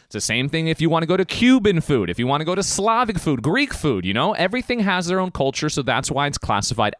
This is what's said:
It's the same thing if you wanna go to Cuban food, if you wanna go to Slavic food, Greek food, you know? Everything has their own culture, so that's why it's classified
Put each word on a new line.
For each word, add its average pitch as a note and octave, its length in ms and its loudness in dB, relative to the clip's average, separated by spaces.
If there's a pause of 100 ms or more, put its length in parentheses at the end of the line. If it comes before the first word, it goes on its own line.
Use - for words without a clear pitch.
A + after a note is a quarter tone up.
It's - 80 -20
the G#2 80 -6
same B2 300 0
thing D#3+ 160 -2
if D#3+ 160 0
you D#3+ 80 4
wanna E3 160 2
go F3 100 2
to F#3 80 2
Cuban G#3+ 560 4
food, G#2+ 300 0
if F2 80 -4
you A#2+ 80 0
wanna C#3+ 180 0
go F3 100 -2
to F#3+ 80 -2
Slavic A3 560 0
food, C3+ 240 -2
Greek A#3+ 300 0
food, G#2 320 0
you F#2+ 80 -2
know? D3+ 220 2
Everything A#3+ 460 0
has F#3 260 0
their F#3 120 0
own F#3 120 -2
culture, C#3 400 -2
so D3 100 -2
that's B2 300 -2
why C#3+ 160 0
it's C#3+ 100 -4
classified G#2+ 640 -2